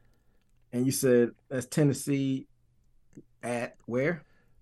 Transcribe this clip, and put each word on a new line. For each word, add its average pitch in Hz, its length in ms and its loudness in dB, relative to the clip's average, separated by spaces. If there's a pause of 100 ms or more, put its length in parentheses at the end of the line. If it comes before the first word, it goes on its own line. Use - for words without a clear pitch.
(720)
And 123 140 -2
you 135 60 2
said 123 400 4 (180)
that's 127 160 -6
Tennessee 139 800 0 (960)
at 120 420 -8
where? 139 380 -4 (400)